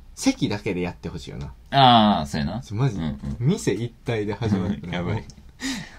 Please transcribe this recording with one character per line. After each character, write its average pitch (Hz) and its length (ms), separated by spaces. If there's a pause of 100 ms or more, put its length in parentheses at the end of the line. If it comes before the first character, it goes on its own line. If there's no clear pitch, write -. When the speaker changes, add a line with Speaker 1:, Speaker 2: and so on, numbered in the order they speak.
(160)
Speaker 1:
席 254 340
だ 101 100
け 101 160
で 90 60
や 87 100
っ - 40
て - 140
ほ 85 80
し - 100
い - 40
よ - 60
な。 71 160 (180)
Speaker 2:
あ 117 500
あ、 73 60
そ 80 100
う 73 40
や 71 40
な。 90 160 (100)
Speaker 1:
マ 123 180
ジ、 98 80
Speaker 2:
う - 20
ん 80 40
う 78 40
ん。 69 120 (200)
Speaker 1:
店 135 340
一 117 160
体 110 380
で 107 80
始 104 200
ま 92 140
っ 101 80
た 78 100
ら 85 60
Speaker 2:
<laughs> 90 60
や 87 40
ば 87 120
い。 - 80 (760)